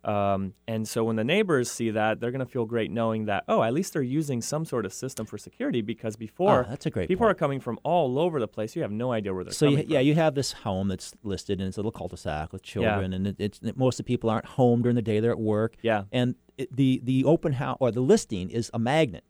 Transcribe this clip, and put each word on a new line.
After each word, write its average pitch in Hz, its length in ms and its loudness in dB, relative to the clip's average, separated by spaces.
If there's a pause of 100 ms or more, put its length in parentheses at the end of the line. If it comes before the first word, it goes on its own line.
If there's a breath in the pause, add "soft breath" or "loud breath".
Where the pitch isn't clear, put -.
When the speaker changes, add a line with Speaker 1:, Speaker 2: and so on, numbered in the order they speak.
Speaker 1:
Um, 101 500 0 (140)
and 110 200 -4
so 113 160 -2
when 113 140 0
the 107 80 0
neighbors 160 440 2
see 117 220 -2
that, 107 300 0
they're 120 100 -4
gonna 131 140 -4
feel 120 200 -2
great 110 260 -2
knowing 110 340 -2
that, 101 240 -2
oh, 220 140 2
at 113 100 2
least 170 200 -2
they're 156 80 -2
using 135 400 -2
some 151 240 -4
sort 120 200 -2
of 98 80 -6
system 127 320 -8
for 107 120 -12
security, 190 440 -4
because 107 340 -6
before, 127 500 2
Speaker 2:
Ah, 98 40 -12
that's 135 160 -8
a 160 40 0
great 90 180 -2
Speaker 1:
people 220 180 2
Speaker 2:
point. 208 100 6
Speaker 1:
are - 40 -20
coming 139 200 0
from 117 240 -6
all 143 360 2
over 160 200 2
the 107 80 0
place. - 280 -6
You 165 60 -4
have 107 100 -4
no 117 220 -2
idea 101 200 -2
where 92 100 -4
they're 87 100 -10
Speaker 2:
So 151 120 2
you 147 120 8
Speaker 1:
coming 156 100 0
Speaker 2:
ha-, 156 60 0
yeah, 143 60 4
Speaker 1:
from. 135 80 4
Speaker 2:
you 151 80 6
have 160 200 4
this 135 180 -2
home 98 360 -2
that's - 240 -6 (100)
listed, 98 360 -4
and 95 80 -2
it's 95 100 -6
a - 40 -8
little 107 100 -2
cul-de-sac 82 640 -6
with 95 100 -10
Speaker 1:
Yeah. - 80 -16
Speaker 2:
children, 101 420 2
and 95 140 0
it, 98 120 -2
it's, 104 200 -4 (160)
most 131 240 2
of - 60 -6
the - 20 -14
people 117 220 0
aren't 107 160 0
home 120 360 4
during 120 140 4
the 120 60 2
day, 107 180 2
they're 117 120 2
at 92 80 -2
work. 107 420 0
Speaker 1:
Yeah. 110 300 2
Speaker 2:
And 127 240 0 (220)
it, 131 180 -8
the, 131 280 4
the 131 220 2
open 156 280 4
house 127 260 -4
or 123 120 2
the 117 100 -2
listing 123 480 2
is 117 240 -4
a 117 60 -2
magnet 123 500 0